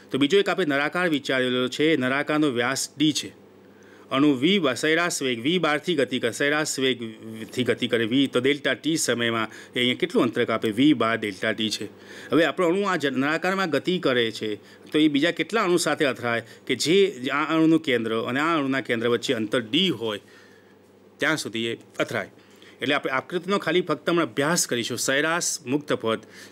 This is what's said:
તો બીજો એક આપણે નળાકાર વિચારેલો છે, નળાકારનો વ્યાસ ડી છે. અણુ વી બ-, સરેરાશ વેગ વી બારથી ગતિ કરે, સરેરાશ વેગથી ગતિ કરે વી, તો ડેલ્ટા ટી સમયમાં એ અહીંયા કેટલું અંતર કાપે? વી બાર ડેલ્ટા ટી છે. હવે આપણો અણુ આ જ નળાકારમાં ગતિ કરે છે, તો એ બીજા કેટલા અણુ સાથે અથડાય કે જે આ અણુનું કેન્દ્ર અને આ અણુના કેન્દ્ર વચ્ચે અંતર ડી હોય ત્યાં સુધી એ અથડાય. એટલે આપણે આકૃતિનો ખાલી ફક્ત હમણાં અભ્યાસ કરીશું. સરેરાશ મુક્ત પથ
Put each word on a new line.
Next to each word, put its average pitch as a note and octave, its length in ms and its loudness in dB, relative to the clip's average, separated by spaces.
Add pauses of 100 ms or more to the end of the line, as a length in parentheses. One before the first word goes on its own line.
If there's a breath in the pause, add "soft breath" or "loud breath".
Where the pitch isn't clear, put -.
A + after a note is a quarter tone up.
(100)
તો C3+ 80 -2
બીજો C#3+ 200 4
એક G3+ 100 4
આપણે F3+ 180 0
નળાકાર D3+ 420 0
વિચારેલો B2+ 600 0
છે, D3+ 280 2
નળાકારનો C#3+ 540 0
વ્યાસ B2 380 -2 (100)
ડી D3+ 140 4
છે. G2+ 200 -6 (800 loud breath)
અણુ C#3+ 220 4
વી D#3 260 2
બ-, C#3+ 140 2
સરેરાશ D#3+ 500 0
વેગ B2+ 180 -2
વી D#3 180 0
બારથી D#3 360 0
ગતિ C3 240 0
કરે, A2+ 140 0
સરેરાશ D3 460 0
વેગથી A2+ 840 -4
ગતિ A2+ 240 0
કરે A#2 180 2
વી, C3 200 2
તો B2+ 140 0
ડેલ્ટા C#3 340 0
ટી D3+ 220 -2
સમયમાં A#2 520 0 (280 loud breath)
એ - 20 0
અહીંયા B2 160 2
કેટલું F3+ 280 0
અંતર A#2+ 220 0
કાપે? A2 260 0
વી C3 220 4
બાર A2+ 240 2
ડેલ્ટા A2 360 -4
ટી A2 180 -2
છે. - 140 -6 (480 loud breath)
હવે D#3 120 4
આપણો E3 240 0
અણુ F#3+ 140 0
આ F#3+ 140 0
જ C#3+ 100 -2
નળાકારમાં D#3+ 640 -2
ગતિ D3 280 0
કરે B2 320 2
છે, A2 240 -6 (380 loud breath)
તો D#3 60 2
એ D#3 100 6
બીજા D3 220 2
કેટલા E3+ 320 -2
અણુ F3+ 140 2
સાથે D#3+ 280 0
અથડાય A#2+ 380 -2 (240 loud breath)
કે C3+ 80 0
જે C3+ 580 2
આ D3 220 0
અણુનું D#3+ 280 4
કેન્દ્ર A2+ 380 0
અને B2 200 -2
આ D#3+ 180 2
અણુના C3+ 220 0
કેન્દ્ર A#2+ 280 -2
વચ્ચે A#2+ 260 0
અંતર A2 260 0
ડી C3+ 280 0
હોય A2 320 -4 (960 loud breath)
ત્યાં D3+ 180 2
સુધી A2+ 300 -4
એ A2+ 80 -4
અથડાય. A2+ 560 -6 (520 loud breath)
એટલે C3 120 0
આપણે C#3 180 -2
આકૃતિનો F3 460 -4
ખાલી E3+ 220 0
ફક્ત D#3+ 300 -4
હમણાં E3+ 160 2
અભ્યાસ C#3+ 400 0
કરીશું. A#2+ 320 -4
સરેરાશ D#3+ 680 -2
મુક્ત C#3+ 260 -2
પથ A2+ 260 0 (340 loud breath)